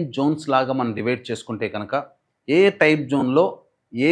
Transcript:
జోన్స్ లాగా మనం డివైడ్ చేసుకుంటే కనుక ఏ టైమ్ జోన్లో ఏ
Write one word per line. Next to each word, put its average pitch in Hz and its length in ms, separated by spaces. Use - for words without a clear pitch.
జోన్స్ 151 380
లాగా 131 260
మనం 117 180
డివైడ్ 120 320
చేసుకుంటే 110 460
కనుక 107 280
ఏ - 20
టైమ్ 156 200
జోన్లో 139 340
ఏ - 40